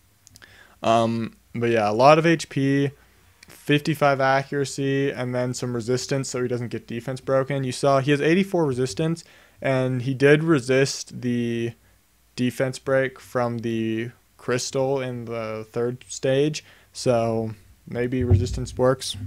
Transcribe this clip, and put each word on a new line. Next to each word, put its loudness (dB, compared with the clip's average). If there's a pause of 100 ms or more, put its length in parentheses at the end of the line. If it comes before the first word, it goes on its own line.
(840)
Um, 0 (180)
but 0
yeah, 2
a 0
lot 8
of 2
H 2
P, 0 (560)
fifty-five 0
accuracy, 0
and -6
then -2
some -6
resistance -2
so -4
he -2
doesn't -4
get -10
defense -8
broken. -2
You -4
saw 2
he 0
has 2
eighty-four 2
resistance, -2 (400)
and 0
he -2
did 6
resist 2
the -2 (600)
defense -2
break -2
from -4
the -2 (260)
crystal -2
in -8
the -8
third -4
stage, 0 (300)
so 0 (340)
maybe -2
resistance 2
works. 0 (100)